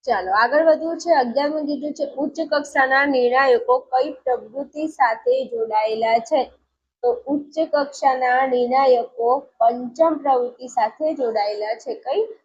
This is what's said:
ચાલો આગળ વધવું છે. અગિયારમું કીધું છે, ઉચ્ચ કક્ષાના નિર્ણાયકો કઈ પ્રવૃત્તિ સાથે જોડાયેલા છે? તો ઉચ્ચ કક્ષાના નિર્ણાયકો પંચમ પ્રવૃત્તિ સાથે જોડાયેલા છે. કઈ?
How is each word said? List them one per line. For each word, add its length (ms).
ચાલો 280
આગળ 340
વધવું 320
છે. 160
અગિયારમું 520
કીધું 280
છે, 220
ઉચ્ચ 240
કક્ષાના 540
નિર્ણાયકો 720
કઈ 320
પ્રવૃત્તિ 760
સાથે 580
જોડાયેલા 720
છે? 340
તો 260
ઉચ્ચ 320
કક્ષાના 880
નિર્ણાયકો 920
પંચમ 800
પ્રવૃત્તિ 500
સાથે 460
જોડાયેલા 640
છે. 180
કઈ? 320